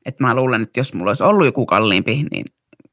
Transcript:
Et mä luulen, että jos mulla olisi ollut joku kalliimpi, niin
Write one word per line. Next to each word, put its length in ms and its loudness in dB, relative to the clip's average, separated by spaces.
Et 140 -10
mä 160 2
luulen, 280 0
että 160 -8
jos 140 -4
mulla 160 -4
olisi 140 -2
ollut 220 4
joku 200 0
kalliimpi, 680 2
niin 140 -8